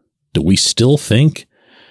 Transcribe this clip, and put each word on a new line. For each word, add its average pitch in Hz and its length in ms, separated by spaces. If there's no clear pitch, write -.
Do 80 80
we 87 160
still 131 400
think 143 500